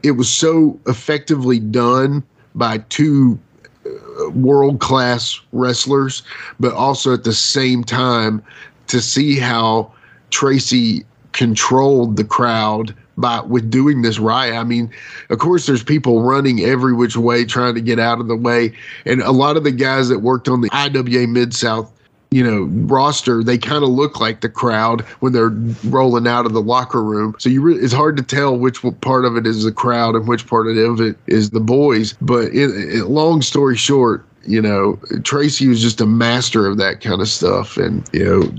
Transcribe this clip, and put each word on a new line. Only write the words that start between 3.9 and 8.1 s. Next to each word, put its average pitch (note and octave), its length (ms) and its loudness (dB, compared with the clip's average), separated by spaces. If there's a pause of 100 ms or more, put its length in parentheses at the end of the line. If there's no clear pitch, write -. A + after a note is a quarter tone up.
world-class C3 1080 2 (120)
wrestlers, C3 720 -2 (340)
but B2 140 0
also C3 420 0
at B2 80 -4
the A#2 100 -2
same B2+ 520 -2
time A#2 580 -2 (460)